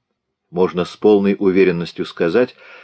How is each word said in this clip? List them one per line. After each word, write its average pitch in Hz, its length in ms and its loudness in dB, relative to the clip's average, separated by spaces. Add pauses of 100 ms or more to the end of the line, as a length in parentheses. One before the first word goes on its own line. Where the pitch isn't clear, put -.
(520)
Можно 87 340 -2
с - 100 -18
полной 101 420 2
уверенностью 92 680 0
сказать, 98 500 -2 (280)